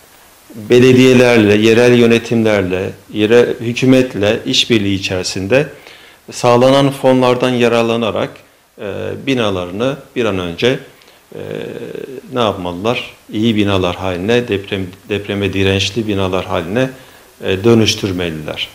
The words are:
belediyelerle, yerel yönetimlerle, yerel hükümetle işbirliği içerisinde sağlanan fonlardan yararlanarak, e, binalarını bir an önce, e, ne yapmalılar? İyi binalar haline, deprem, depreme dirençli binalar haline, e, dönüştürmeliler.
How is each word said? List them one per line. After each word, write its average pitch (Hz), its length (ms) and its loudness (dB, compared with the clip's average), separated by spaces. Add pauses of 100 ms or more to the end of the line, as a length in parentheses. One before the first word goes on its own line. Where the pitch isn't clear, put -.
(680)
belediyelerle, 123 840 6
yerel 113 380 4
yönetimlerle, 110 960 2 (240)
yerel 110 460 4
hükümetle 120 840 0
işbirliği 101 540 0
içerisinde 98 680 -2 (640)
sağlanan 131 600 4
fonlardan 127 580 2
yararlanarak, 117 800 0 (500)
e, 123 40 -14 (440)
binalarını 107 720 -4 (180)
bir 120 100 -2
an 98 140 -4
önce, 90 400 -2 (560)
e, - 40 -14 (960)
ne 127 60 -4
yapmalılar? 95 760 -4 (200)
İyi 110 220 0
binalar 98 400 0
haline, 95 520 -2
deprem, 98 400 -4 (220)
depreme 101 440 -4
dirençli 98 540 -2
binalar 95 380 -2
haline, 95 440 -4 (540)
e, 95 200 -4
dönüştürmeliler. 90 1120 0